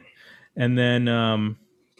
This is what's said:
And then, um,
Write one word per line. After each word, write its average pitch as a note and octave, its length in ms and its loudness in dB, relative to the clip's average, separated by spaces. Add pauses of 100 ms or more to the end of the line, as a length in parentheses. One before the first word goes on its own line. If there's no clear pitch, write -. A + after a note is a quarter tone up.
(560)
And B2 220 0
then, B2 280 2
um, A2 520 0 (420)